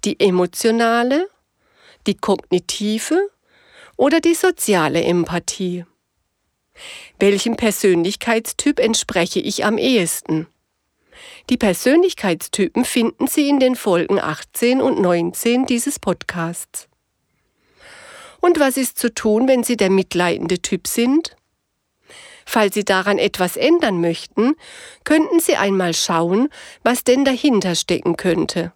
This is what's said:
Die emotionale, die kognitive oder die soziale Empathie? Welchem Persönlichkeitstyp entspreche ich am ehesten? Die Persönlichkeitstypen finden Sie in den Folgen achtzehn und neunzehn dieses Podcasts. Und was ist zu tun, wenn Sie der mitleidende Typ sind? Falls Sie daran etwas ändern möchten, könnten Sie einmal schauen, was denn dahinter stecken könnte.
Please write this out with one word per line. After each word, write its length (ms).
Die 160
emotionale, 1080
die 100
kognitive 1120
oder 240
die 140
soziale 680
Empathie? 840
Welchem 380
Persönlichkeitstyp 1200
entspreche 580
ich 260
am 140
ehesten? 720
Die 80
Persönlichkeitstypen 1300
finden 440
Sie 200
in 120
den 160
Folgen 420
achtzehn 640
und 180
neunzehn 680
dieses 320
Podcasts. 880
Und 180
was 180
ist 220
zu 160
tun, 320
wenn 160
Sie 140
der 140
mitleidende 680
Typ 300
sind? 480
Falls 300
Sie 100
daran 340
etwas 380
ändern 440
möchten, 560
könnten 340
Sie 160
einmal 400
schauen, 540
was 220
denn 200
dahinter 520
stecken 400
könnte. 600